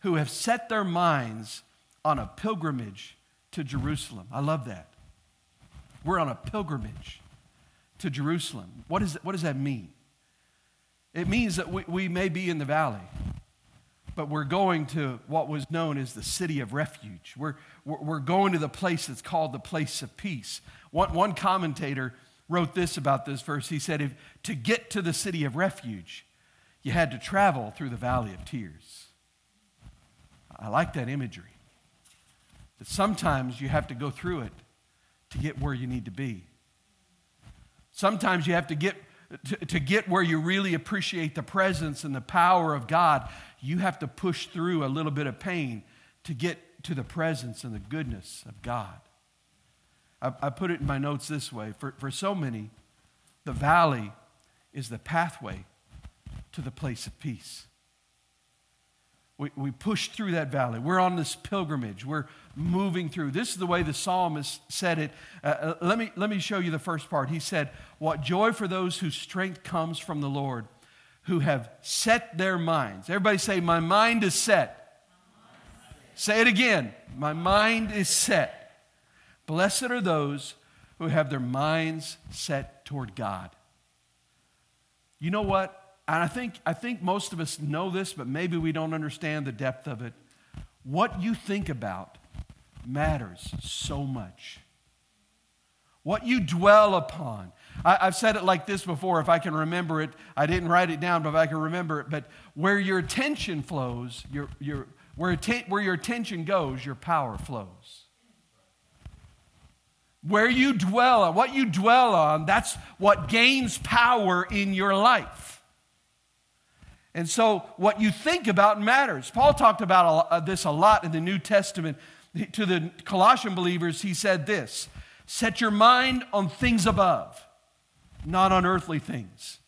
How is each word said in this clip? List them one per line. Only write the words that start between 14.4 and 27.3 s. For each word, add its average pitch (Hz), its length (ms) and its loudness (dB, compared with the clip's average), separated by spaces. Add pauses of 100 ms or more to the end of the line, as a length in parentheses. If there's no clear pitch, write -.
going 170 420 2
to 135 400 -4
what 156 220 -2
was 151 220 -6
known 165 260 -2
as 131 180 -6
the 107 80 -12
city 165 380 -2
of 113 120 -8
refuge. 131 640 -8
We're, 143 200 -6 (280)
we're, 151 160 -8
we're 156 180 -4
going 185 340 2
to 170 60 2
the 151 100 -2
place 175 380 -2
that's 127 160 -8
called 127 300 -2
the 135 60 -10
place - 440 -4
of - 140 -14
peace. 147 440 -8 (300)
One, 190 220 0
one 185 220 2
commentator 143 800 -2 (340)
wrote 170 260 0
this 175 220 0
about 139 300 0
this 139 160 -8
verse. 143 260 -6
He 156 100 -4
said, 151 220 -2
"If 139 140 -4 (300)
to 220 100 -6
get 208 360 -2
to 202 120 -2
the 170 100 0
city 170 320 -2
of 127 100 -4
refuge, 120 680 -4 (580)
you 131 100 -4
had 165 180 2
to 120 80 -10
travel 160 520 2